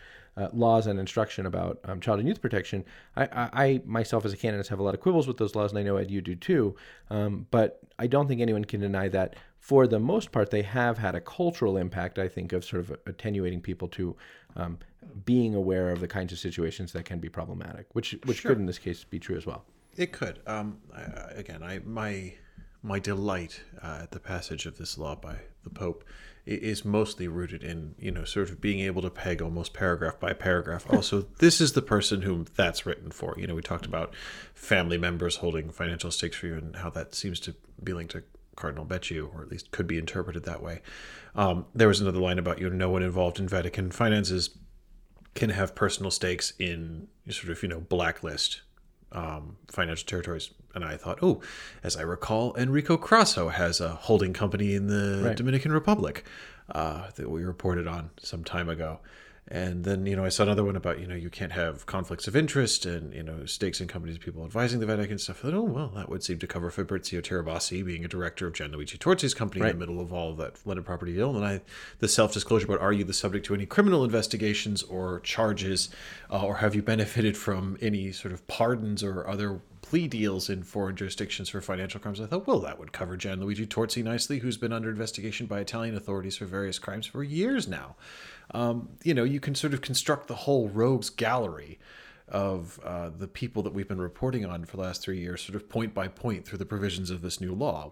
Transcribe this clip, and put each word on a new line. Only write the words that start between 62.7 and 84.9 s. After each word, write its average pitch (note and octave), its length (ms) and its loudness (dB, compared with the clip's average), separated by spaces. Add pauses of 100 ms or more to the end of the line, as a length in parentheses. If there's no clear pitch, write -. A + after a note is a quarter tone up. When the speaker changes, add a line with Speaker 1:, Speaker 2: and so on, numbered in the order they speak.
Speaker 2:
and, E2 280 -4
you D#2+ 100 -10
know, D#2+ 220 -10
stakes - 360 -4
in F2+ 60 -4
companies, E2 300 -8
people E2 280 -10
advising A#2+ 340 0
the A2+ 60 0
Vatican G#2 320 0
stuff. - 220 -8
I E3 100 -4
thought, E3 60 0
"Oh, A3 80 2
well, C#3+ 320 -2
that G2+ 120 -6
would - 160 -6
seem F2 160 -4
to F2 80 -4
cover E2+ 220 -4
Fabrizio F#2 500 -4
Tirabassi E2+ 640 -2
being E2+ 220 -4
a - 20 -8
director F2 400 -4
of E2 60 -6
Gianluigi D2 440 -8
Torzi's F3 360 2
company G2 280 -2
in A2 60 6
the G2+ 60 4
Speaker 1:
Right. E2+ 60 -4
Speaker 2:
middle F2 200 -4
of F2 140 -6
all E2 220 -2
that D#2 300 -8
landed F2+ 200 -4
property F2 300 -4
deal." B2 200 2
And - 20 0
then G2+ 60 0
I, G2 180 -2 (380)
the A2+ 80 4
self-disclosure G#2+ 580 4
about, G2+ 140 2
"Are G2 140 6
you G2+ 100 4
the F#2 100 -2
subject G2 340 0
to G2+ 80 2
any G2 100 -2
criminal F#3 400 6
investigations G#2 800 2
or F#2 380 -4
charges, F#2+ 680 2 (400)
uh, G2 160 0
or G2+ 120 0
have G#2+ 160 4
you G#2 100 2
benefited G#2+ 520 4
from F#2+ 460 -2
any G2 320 0
sort F#2 200 -6
of - 140 -10
pardons A2 560 2
or F#2+ 240 -2
other G2 320 -2 (220)
plea E3 260 2
deals G#2 400 0
in F#2+ 140 -2
foreign F#2+ 340 -2
jurisdictions F#2+ 540 -4
for G2+ 100 -4
financial F#2+ 400 -4
crimes?" G#2 220 -6
I G#2+ 60 -4
thought, F#3 200 -2
"Well, B3 120 6
that - 200 -4
would - 140 -14
cover F2+ 240 -6
Gianluigi G2+ 500 -2
Torzi A2+ 360 0
nicely, A#2+ 360 -2
who's A#2 180 -2
been A2+ 140 -2
under A2+ 180 -2
investigation A2 580 -4